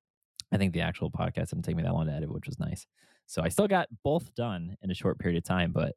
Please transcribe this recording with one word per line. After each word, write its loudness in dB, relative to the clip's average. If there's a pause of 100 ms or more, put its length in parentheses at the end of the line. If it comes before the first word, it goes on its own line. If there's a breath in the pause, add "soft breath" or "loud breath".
(520)
I 6
think 2
the 0
actual -2
podcast -2
didn't -4
take -2
me 0
that 0
long 2
to -2
edit, -4
which -8
was -8
nice. -6 (400 soft breath)
So -2
I 2
still 4
got 4 (140)
both 0
done -4
in -2
a 0
short 0
period 2
of -2
time, 2
but 0